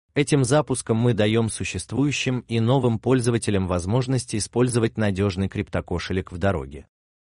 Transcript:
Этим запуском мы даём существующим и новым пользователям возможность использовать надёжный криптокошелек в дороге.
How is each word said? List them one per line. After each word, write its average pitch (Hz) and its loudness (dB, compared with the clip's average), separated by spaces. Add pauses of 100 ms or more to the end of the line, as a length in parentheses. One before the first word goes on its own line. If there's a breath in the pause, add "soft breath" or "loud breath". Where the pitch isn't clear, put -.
(160)
Этим 143 2
запуском 127 0
мы 120 2
даём 107 2
существующим 123 -4
и 113 -2
новым 120 2
пользователям 117 2
возможность 113 -2
использовать 113 0
надёжный 98 0
криптокошелек 92 -4
в 90 -10
дороге. 73 -4 (500)